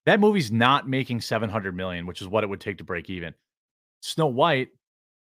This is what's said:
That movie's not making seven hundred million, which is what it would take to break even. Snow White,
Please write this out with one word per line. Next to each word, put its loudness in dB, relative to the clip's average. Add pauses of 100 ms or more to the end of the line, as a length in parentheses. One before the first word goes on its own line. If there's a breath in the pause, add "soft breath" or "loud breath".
That 6
movie's 4
not 4
making -2
seven -2
hundred -4
million, -6
which -12
is -12
what 0
it -2
would -8
take -8
to -16
break -8
even. -10 (680)
Snow -2
White, 2 (540)